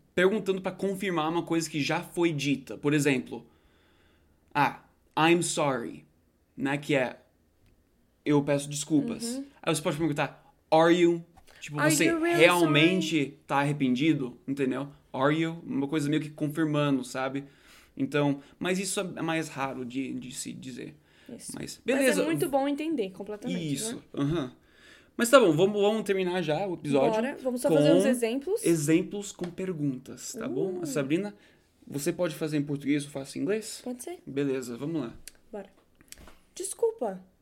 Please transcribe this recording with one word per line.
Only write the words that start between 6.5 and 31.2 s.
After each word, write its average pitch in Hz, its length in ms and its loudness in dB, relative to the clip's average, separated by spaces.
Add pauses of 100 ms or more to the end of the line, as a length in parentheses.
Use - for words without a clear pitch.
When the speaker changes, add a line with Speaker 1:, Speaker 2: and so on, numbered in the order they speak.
Speaker 1:
né, 139 220 -2
que 147 180 0
é 127 240 -2 (1040)
"eu 147 180 4
peço 143 260 -2
desculpas". 143 540 -2 (120)
Speaker 2:
Uhum. 277 100 -8 (160)
Speaker 1:
Aí 165 140 0
você 151 60 -4
pode 160 160 -4
perguntar, 147 560 -4 (180)
"Are 160 220 8
you?" 170 300 4 (360)
Tipo, 147 200 -8
Speaker 2:
"Are 311 160 4
Speaker 1:
você 320 100 4
Speaker 2:
you 330 160 2
really 339 180 2
Speaker 1:
realmente 160 800 6
Speaker 2:
sorry?" - 300 -4
Speaker 1:
tá 143 100 0
arrependido, 139 800 0 (100)
entendeu? 135 420 -2 (220)
"Are 135 240 2
you?" 165 300 -2
Uma 135 220 -2
coisa 147 220 -2
meio 151 120 2
que - 80 -10
confirmando, 147 720 0
sabe? 135 420 -6 (500)
Então, 143 460 0 (180)
mas 185 200 -2
isso 196 200 -4
é 180 220 -6
mais 160 280 -4
raro 131 360 -6
de, 123 280 -6
de 123 180 -10
se - 200 -10
dizer. 127 440 -14 (340)
Speaker 2:
Isso. - 260 -14
Speaker 1:
Mas, - 300 -12
Speaker 2:
Mas 247 100 2
é 277 40 2
Speaker 1:
beleza. 277 260 2
Speaker 2:
muito 330 240 -2
bom 277 180 0
entender 285 440 -4
completamente, 202 480 -8
né? 170 60 -6
Speaker 1:
Isso, 143 380 -6 (100)
aham. 143 400 -2 (640)
Mas 233 140 0
tá 269 100 10
bom, 196 160 8
vamos, 202 240 4
vamos 214 240 2
terminar 185 380 0
já 156 260 0
o 180 60 -4
episódio 143 380 2
Speaker 2:
Bora, 226 280 -2
vamos 247 220 -4
só 294 80 2
fazer 151 240 8
uns 180 100 6
Speaker 1:
com 269 60 2
Speaker 2:
exemplos. 254 560 0
Speaker 1:
exemplos 170 640 0
com - 140 -10
perguntas, 151 880 -6
tá - 140 -8
bom? 190 320 -2
A - 20 -8
Speaker 2:
Uh. 165 60 -6
Speaker 1:
Sabrina, 170 480 -2 (500)